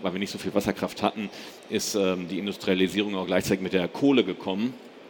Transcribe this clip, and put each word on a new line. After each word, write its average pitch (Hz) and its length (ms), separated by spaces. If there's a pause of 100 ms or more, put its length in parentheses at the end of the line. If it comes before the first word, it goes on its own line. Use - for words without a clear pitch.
weil 90 120
wir 95 60
nicht 101 120
so - 60
viel - 180
Wasserkraft 98 480
hatten, 104 260 (400)
ist, - 260
ähm, 92 360
die 95 80
Industrialisierung 98 760
auch 92 100
gleichzeitig 95 340
mit 92 120
der 90 160
Kohle 139 340
gekommen, 98 500 (360)